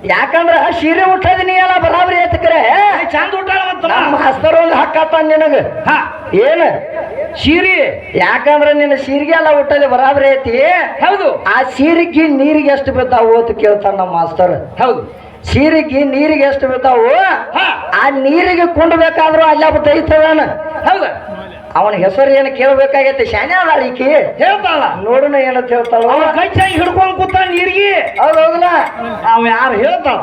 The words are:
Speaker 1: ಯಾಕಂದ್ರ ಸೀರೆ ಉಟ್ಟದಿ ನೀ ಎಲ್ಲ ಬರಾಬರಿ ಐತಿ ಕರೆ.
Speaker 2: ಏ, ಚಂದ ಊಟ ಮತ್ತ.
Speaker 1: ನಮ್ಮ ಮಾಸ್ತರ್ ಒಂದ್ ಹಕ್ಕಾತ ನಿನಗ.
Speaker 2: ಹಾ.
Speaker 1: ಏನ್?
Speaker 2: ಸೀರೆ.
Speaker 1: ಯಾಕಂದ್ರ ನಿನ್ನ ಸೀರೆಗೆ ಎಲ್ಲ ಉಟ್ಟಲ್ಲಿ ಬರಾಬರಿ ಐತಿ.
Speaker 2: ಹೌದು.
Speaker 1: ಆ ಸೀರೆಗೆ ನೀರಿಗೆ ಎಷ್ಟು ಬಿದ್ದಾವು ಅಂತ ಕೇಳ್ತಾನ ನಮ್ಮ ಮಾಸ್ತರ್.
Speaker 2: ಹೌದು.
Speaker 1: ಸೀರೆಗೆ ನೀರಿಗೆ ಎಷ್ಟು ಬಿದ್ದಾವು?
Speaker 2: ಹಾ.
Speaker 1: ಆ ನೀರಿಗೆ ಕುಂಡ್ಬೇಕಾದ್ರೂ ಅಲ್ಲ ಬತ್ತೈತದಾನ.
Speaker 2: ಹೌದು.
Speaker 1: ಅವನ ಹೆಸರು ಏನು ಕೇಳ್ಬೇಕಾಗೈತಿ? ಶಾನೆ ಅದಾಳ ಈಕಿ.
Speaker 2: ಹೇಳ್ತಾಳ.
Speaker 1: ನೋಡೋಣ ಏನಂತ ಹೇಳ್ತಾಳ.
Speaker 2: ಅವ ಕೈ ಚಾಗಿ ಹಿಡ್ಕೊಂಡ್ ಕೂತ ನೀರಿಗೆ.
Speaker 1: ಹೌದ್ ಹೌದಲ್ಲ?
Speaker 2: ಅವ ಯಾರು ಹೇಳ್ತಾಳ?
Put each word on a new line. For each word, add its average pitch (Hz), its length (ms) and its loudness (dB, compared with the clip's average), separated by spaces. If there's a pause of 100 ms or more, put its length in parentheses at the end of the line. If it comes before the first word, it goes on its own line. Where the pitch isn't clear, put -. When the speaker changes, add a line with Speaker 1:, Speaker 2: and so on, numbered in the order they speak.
Speaker 1:
ಯಾಕಂದ್ರ 269 500 0 (260)
ಸೀರೆ 349 340 2
ಉಟ್ಟದಿ 370 300 0
ನೀ 370 80 -2
ಎಲ್ಲ 370 260 2
ಬರಾಬರಿ 349 380 0
ಐತಿ 349 220 0
ಕರೆ. 330 200 2
Speaker 2:
ಏ, 339 460 2
ಚಂದ 392 300 -4
ಊಟ 381 160 -6
ಮತ್ತ. 370 340 -2
Speaker 1:
ನಮ್ಮ 294 340 0
ಮಾಸ್ತರ್ 302 440 2
ಒಂದ್ 330 100 0
ಹಕ್ಕಾತ 320 500 0
ನಿನಗ. 311 320 2 (340)
Speaker 2:
ಹಾ. - 460 -4
Speaker 1:
ಏನ್? 285 280 2 (760)
Speaker 2:
ಸೀರೆ. 339 800 0
Speaker 1:
ಯಾಕಂದ್ರ 277 580 2
ನಿನ್ನ 294 220 0
ಸೀರೆಗೆ 285 380 -2
ಎಲ್ಲ 311 280 2
ಉಟ್ಟಲ್ಲಿ 285 260 0
ಬರಾಬರಿ 269 420 2
ಐತಿ. 262 300 0 (460)
Speaker 2:
ಹೌದು. 370 400 0
Speaker 1:
ಆ 240 180 0
ಸೀರೆಗೆ 320 680 0
ನೀರಿಗೆ 285 440 2
ಎಷ್ಟು 269 200 -2
ಬಿದ್ದಾವು 233 540 2
ಅಂತ 220 120 -6
ಕೇಳ್ತಾನ 202 380 0
ನಮ್ಮ 185 160 -4
ಮಾಸ್ತರ್. 170 720 -2
Speaker 2:
ಹೌದು. - 400 -4 (220)
Speaker 1:
ಸೀರೆಗೆ 294 600 0
ನೀರಿಗೆ 285 400 0
ಎಷ್ಟು 277 240 0
ಬಿದ್ದಾವು? 254 400 2 (500)
Speaker 2:
ಹಾ. 740 320 -4 (140)
Speaker 1:
ಆ 269 40 2
ನೀರಿಗೆ 339 680 0
ಕುಂಡ್ಬೇಕಾದ್ರೂ 320 680 2
ಅಲ್ಲ 311 280 4
ಬತ್ತೈತದಾನ. 311 680 2 (500)
Speaker 2:
ಹೌದು. 359 420 -4 (440)
Speaker 1:
ಅವನ 208 180 2
ಹೆಸರು 196 360 2
ಏನು 269 260 2
ಕೇಳ್ಬೇಕಾಗೈತಿ? 269 680 2
ಶಾನೆ 233 300 -4
ಅದಾಳ 320 280 2
ಈಕಿ. 247 220 -4 (400)
Speaker 2:
ಹೇಳ್ತಾಳ. 311 600 -2
Speaker 1:
ನೋಡೋಣ 269 300 0
ಏನಂತ 254 340 0
ಹೇಳ್ತಾಳ. 233 340 0
Speaker 2:
ಅವ 254 180 2 (120)
ಕೈ 339 160 -2
ಚಾಗಿ 381 260 0
ಹಿಡ್ಕೊಂಡ್ 370 420 0
ಕೂತ 370 200 -2
ನೀರಿಗೆ. 370 560 0
Speaker 1:
ಹೌದ್ 311 440 0
ಹೌದಲ್ಲ? 330 280 2 (680)
Speaker 2:
ಅವ 233 120 2
ಯಾರು 233 280 0
ಹೇಳ್ತಾಳ? 262 480 -2